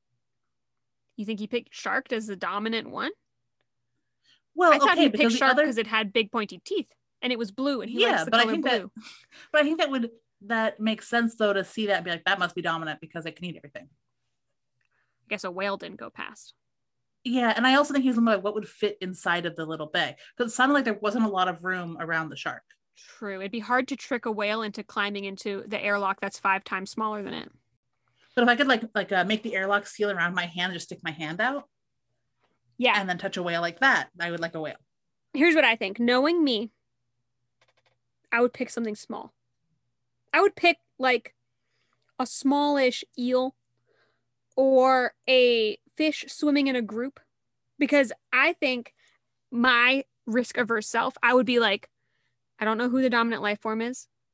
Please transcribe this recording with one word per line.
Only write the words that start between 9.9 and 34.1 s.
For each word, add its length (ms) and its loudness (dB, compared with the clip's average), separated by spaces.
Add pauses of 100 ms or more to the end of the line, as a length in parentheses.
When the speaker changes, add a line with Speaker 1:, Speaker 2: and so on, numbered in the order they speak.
Speaker 2:
would, 200 -4 (320)
that 380 -2
makes 280 -4
sense 280 0
though, 160 2
to 120 -2
see 220 -6
that 100 2
and 80 -4
be 60 -6
like, 140 -6
"That 140 0
must 160 -2
be 80 -6
dominant 380 -4
because 260 -12
it 100 -12
can 100 -16
eat 100 -12
everything." 320 -20 (1400)
Speaker 1:
I 40 -20
guess 160 -8
a 60 -6
whale 260 -4
didn't 220 -14
go 120 -14
past. 440 -16 (680)
Speaker 2:
Yeah, 320 0
and 100 2
I 100 6
also 180 2
think 100 2
he's 120 2
limited 220 4
by 40 -6
what 120 -2
would 140 -6
fit 320 -4
inside 460 -4
of 100 -6
the 80 -8
little 220 -8
bay, 300 -2 (200)
'cause 160 -4
it 20 -12
sounded 200 4
like 100 2
there 100 0
wasn't 300 0
a 40 0
lot 200 0
of 160 -8
room 340 -6
around 300 -4
the 80 -14
shark. 280 -10 (320)
Speaker 1:
True. 440 -12
It'd 100 -8
be 100 -8
hard 280 0
to 80 -6
trick 300 -8
a 40 -4
whale 320 -2
into 220 -8
climbing 400 -4
into 420 -8
the 160 -6
airlock 380 -2
that's 180 -6
five 260 0
times 260 -8
smaller 320 -6
than 120 -10
it. 160 -12 (840)
Speaker 2:
But 80 4
if 60 4
I 80 4
could, 100 2
like, 160 2 (120)
like, 180 -4
uh, 120 2
make 180 -2
the 120 -6
airlock 320 0
seal 240 -4
around 240 -2
my 120 -2
hand, 260 -4
just 140 -10
stick 160 -16
my 100 -6
hand 280 -8
out 280 -2 (1120)
Speaker 1:
Yeah. 220 4
Speaker 2:
and 80 -4
then 100 -4
touch 180 -6
a 60 -4
whale 180 -2
like 200 -4
that, 300 2 (100)